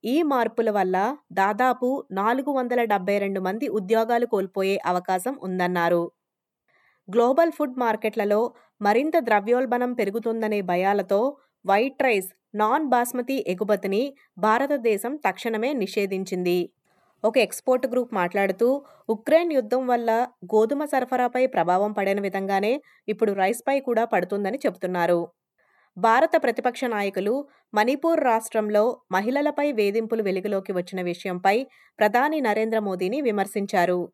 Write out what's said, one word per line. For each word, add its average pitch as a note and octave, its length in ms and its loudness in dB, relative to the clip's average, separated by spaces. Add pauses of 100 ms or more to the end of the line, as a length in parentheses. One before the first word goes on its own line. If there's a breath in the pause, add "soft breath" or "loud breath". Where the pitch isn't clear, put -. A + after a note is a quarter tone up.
ఈ C4+ 180 2
మార్పుల A#3 500 0
వల్ల G3 460 0 (160)
దాదాపు B3 760 0
నాలుగు A#3+ 400 0
వందల B3 320 0
డెబ్బై G3+ 340 0
రెండు G3 220 -2
మంది G3 280 -4
ఉద్యోగాలు A3+ 580 0
కోల్పోయే G3 600 -2
అవకాశం F3+ 580 -2
ఉందన్నారు. F3+ 680 0 (1000)
గ్లోబల్ C4 380 4
ఫుడ్ B3+ 260 -4
మార్కెట్లలో A3 760 0 (280 soft breath)
మరింత A3+ 380 2
ద్రవ్యోల్బణం A#3+ 760 0
పెరుగుతుందనే A3 680 -2
భయాలతో G3 760 0 (280 soft breath)
వైట్ A3+ 380 0
రైస్, G#3 540 -2
నాన్ C#4+ 280 2
బాస్మతి B3 640 -2
ఎగుమతిని G3+ 640 -2 (240 soft breath)
భారతదేశం A#3 800 0
తక్షణమే A3+ 580 -2
నిషేధించింది. F#3+ 960 -2 (540)
ఒక A3+ 140 2
ఎక్స్‌పోర్ట్ B3+ 500 0
గ్రూప్ A#3+ 260 -2
మాట్లాడుతూ, G3 720 0 (240 loud breath)
ఉక్రెయిన్ D#4 440 2
యుద్ధం B3+ 340 -2
వల్ల A#3 400 0 (180)
గోధుమ A3+ 400 2
సరఫరాపై B3+ 600 0
ప్రభావం F#3+ 440 0
పడిన G3+ 300 -2
విధంగానే G3 600 -2 (260 soft breath)
ఇప్పుడు G#3+ 240 0
రైస్పై A3 480 0
కూడా A#3 260 0
పడుతుందని G3+ 520 -2
చెబుతున్నారు. F3+ 680 -2 (680)
భారత A3+ 380 4
ప్రతిపక్ష B3 480 0
నాయకులు G#3 640 -2 (280 soft breath)
మణిపూర్ C#4+ 500 2
రాష్ట్రంలో A3 760 2 (100)
మహిళలపై C#4+ 600 0
వేధింపులు A3 520 0
వెలుగులోకి F#3+ 480 -2
వచ్చిన F3+ 300 -4
విషయంపై F#3 680 0 (320 soft breath)
ప్రధాని B3 420 2
నరేంద్ర A3 380 0
మోదీని G3 420 -4
విమర్శించారు. G3 920 0